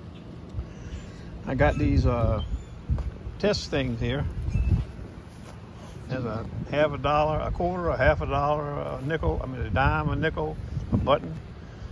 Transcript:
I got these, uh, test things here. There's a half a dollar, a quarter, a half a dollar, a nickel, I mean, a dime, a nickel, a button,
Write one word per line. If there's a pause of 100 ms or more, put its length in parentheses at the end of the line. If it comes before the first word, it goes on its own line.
(1500)
I
got
these,
uh, (960)
test
things
here. (1800)
There's
a (260)
half
a
dollar,
a
quarter,
a
half
a
dollar,
a
nickel,
I
mean,
a
dime,
a
nickel, (340)
a
button, (580)